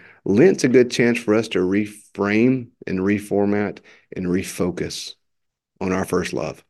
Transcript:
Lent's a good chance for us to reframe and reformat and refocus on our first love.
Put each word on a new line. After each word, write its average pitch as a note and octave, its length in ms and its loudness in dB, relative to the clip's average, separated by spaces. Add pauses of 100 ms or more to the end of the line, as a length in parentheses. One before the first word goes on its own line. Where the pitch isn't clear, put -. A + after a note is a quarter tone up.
(240)
Lent's E3+ 380 4
a C#3 60 2
good B2 240 4
chance A#2+ 260 2
for G#2+ 160 0
us A2 140 0
to F#2+ 100 -4
reframe G#2 1080 0 (180)
and F#2 140 -4
reformat G2+ 800 -2 (340)
and F#2 120 -6
refocus F2+ 920 -4 (640)
on F#2+ 100 -4
our F#2 140 -2
first F2+ 280 -4
love. - 380 -8